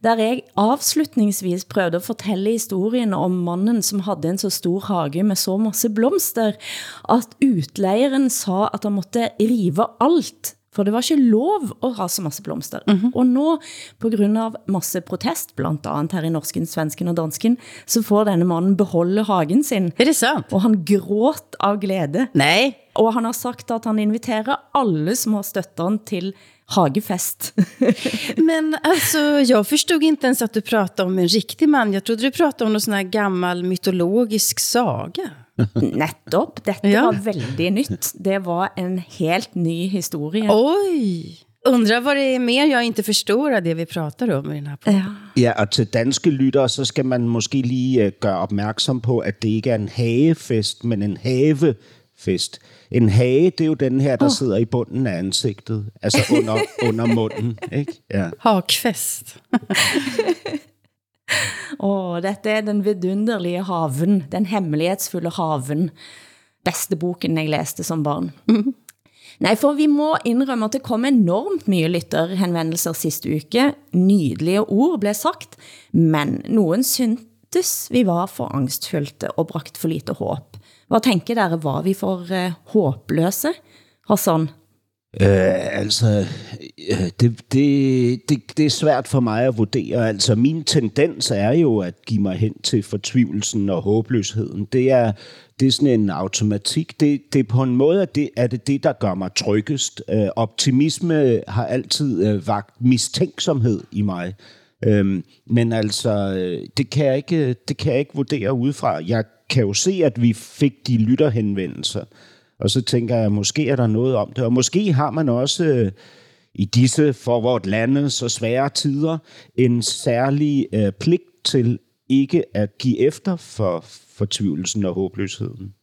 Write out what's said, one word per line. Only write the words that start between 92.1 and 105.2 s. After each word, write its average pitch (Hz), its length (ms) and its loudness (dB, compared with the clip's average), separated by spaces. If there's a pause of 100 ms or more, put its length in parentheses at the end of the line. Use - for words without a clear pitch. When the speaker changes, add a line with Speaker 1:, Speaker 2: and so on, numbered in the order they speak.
Speaker 3:
mig 95 160 -2
hen 107 160 0 (100)
til 107 200 0
fortvivlelsen 101 840 -2
og 90 120 0
håbløsheden. 104 920 -2
Det 131 180 2
er, 120 200 4 (480)
det 135 80 4
er 131 40 6
sådan 127 280 4
en 101 100 2
automatik. 101 880 -4
Det, 147 220 2 (120)
det 139 60 4
er 127 100 2
på 127 140 2
en 123 120 0
måde, 160 260 4
at - 140 -4
det, 147 220 -2
er 123 100 0
det 113 200 -6
det, 139 160 -2
der 151 100 2
gør 98 200 -2
mig 92 220 -6
tryggest. 107 760 -2
Øh, 104 260 2
optimisme 139 1120 2
har 107 180 -2
altid, 123 600 -2
øh, 101 200 -2
vakt 104 340 -4
mistænksomhed 123 1000 0 (100)
i 101 100 -4
mig. 92 320 -4 (520)
Øhm, 98 380 2 (260)